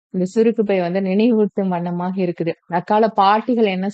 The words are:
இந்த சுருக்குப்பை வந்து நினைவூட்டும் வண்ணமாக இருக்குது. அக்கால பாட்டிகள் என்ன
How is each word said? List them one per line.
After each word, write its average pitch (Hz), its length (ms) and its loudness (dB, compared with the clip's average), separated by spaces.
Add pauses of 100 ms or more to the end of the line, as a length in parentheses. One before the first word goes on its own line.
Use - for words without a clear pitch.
(140)
இந்த 185 120 -2
சுருக்குப்பை 220 540 0
வந்து 175 200 -2
நினைவூட்டும் 208 680 0
வண்ணமாக 180 540 -4
இருக்குது. 170 300 -2 (160)
அக்கால 214 400 0
பாட்டிகள் 220 580 2
என்ன 185 280 -2